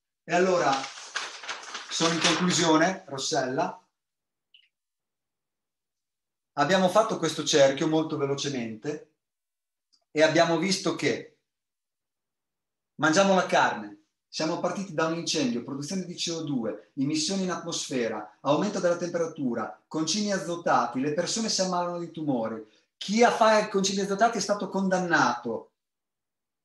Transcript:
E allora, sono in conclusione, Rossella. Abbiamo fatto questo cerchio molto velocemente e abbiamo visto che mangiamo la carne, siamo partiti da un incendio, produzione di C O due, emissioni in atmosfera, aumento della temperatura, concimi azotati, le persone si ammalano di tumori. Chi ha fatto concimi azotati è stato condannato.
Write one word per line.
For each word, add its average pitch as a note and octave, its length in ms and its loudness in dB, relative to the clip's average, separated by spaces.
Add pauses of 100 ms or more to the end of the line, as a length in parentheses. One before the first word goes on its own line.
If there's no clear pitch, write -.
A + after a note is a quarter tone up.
(220)
E E3 120 -4
allora, F3 380 4 (1160)
sono E3 220 0
in D#3+ 80 -2
conclusione, E3+ 880 2
Rossella. C#3 760 -4 (2750)
Abbiamo F#3 300 4
fatto G#3+ 300 2
questo D#3 260 -2
cerchio C#3+ 440 4
molto D#3 280 0
velocemente C#3 960 -6 (960)
e D3+ 120 2
abbiamo E3 360 4
visto F3 360 0
che - 440 -4 (1600)
mangiamo F#3+ 380 4
la F3+ 120 4
carne, G#2+ 600 0 (200)
siamo E3 320 -4
partiti F#3 340 -4
da D#3+ 140 0
un E3 80 -2
incendio, C#3 480 -2
produzione D3+ 420 -6
di E3+ 100 -12
C - 200 -6
O D#3+ 80 -6
due, A#2+ 540 -4
emissioni D#3 480 0
in F3+ 60 -2
atmosfera, C#3 920 -6
aumento F#3 400 0
della E3+ 160 2
temperatura, D3+ 920 -4
concimi G3+ 460 -2
azotati, C3+ 680 0
le D3 140 -2
persone G#3 340 -2
si - 140 -2
ammalano F3 380 -2
di E3+ 100 -8
tumori. A2+ 560 -4 (300)
Chi A3 260 0
ha A3+ 80 8
fatto G#3+ 400 4
concimi G3 300 0
azotati G3 380 2
è - 20 -2
stato G3+ 280 -2
condannato. F3+ 1080 0 (920)